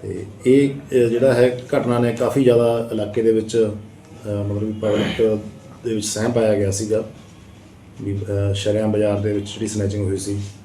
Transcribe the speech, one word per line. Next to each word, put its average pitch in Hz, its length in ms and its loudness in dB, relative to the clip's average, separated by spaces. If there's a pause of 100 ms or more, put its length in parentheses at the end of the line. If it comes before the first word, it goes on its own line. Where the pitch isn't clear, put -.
ਤੇ 95 240 -8 (200)
ਇਹ, 139 240 6 (220)
ਇਹ 123 160 4
ਜਿਹੜਾ 120 260 4
ਹੈ, 123 280 4 (160)
ਘਟਨਾ 120 220 0
ਨੇ 120 140 2
ਕਾਫੀ 123 300 0
ਜ਼ਿਆਦਾ 117 480 4
ਇਲਾਕੇ 104 300 -2
ਦੇ 113 100 4
ਵਿੱਚ, 110 260 0
ਅਹ, 104 840 -4
ਮਤਲਬ 101 200 -4
ਵੀ 107 100 -4
ਪਬਲਿਕ 107 640 0 (460)
ਦੇ 113 100 -2
ਵਿੱਚ 104 100 -4
ਸਹਿਮ 113 260 -2
ਪਾਇਆ 110 240 2
ਗਿਆ 101 160 0
ਸੀਗਾ 107 320 -2 (1000)
ਵੀ, 98 160 -4
ਅਹ, 101 360 -2
ਸ਼ਰੇਆਮ 107 380 0
ਬਾਜ਼ਾਰ 104 280 2
ਦੇ 104 140 -2
ਵਿੱਚ 101 120 -4
ਜਿਹੜੀ 110 220 -8
ਸਨੈਚਿੰਗ 101 380 -2
ਹੋਈ 95 120 -2
ਸੀ 101 220 -6 (260)